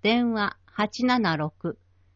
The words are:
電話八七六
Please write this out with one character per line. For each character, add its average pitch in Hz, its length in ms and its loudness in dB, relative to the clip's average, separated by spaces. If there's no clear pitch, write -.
電 233 320 2
話 202 320 -2
八 214 400 -4
七 220 320 2
六 - 400 -6